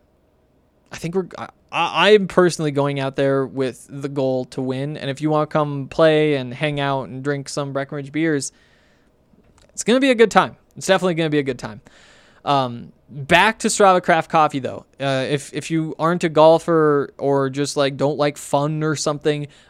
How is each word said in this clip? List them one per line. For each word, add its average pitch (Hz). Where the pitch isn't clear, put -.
I -
think 165
we're, 185
I, -
I, 165
I'm 202
personally 165
going 139
out 135
there 139
with 127
the 139
goal 131
to -
win. 131
And 139
if 131
you 151
wanna 151
come 147
play 156
and 127
hang 147
out 135
and 131
drink 139
some 139
Breckenridge 139
beers, 151
it's -
gonna 240
be 269
a 254
good 220
time. 156
It's -
definitely 185
gonna 160
be 147
a 143
good 131
time. 107
Um, 127
back 175
to 226
Strava 185
Craft 165
Coffee, 151
though. 107
Uh, 131
if, 139
if 143
you 160
aren't 165
a 175
golfer 156
or 139
just, 139
like, 139
don't 139
like 147
fun 151
or 156
something, 147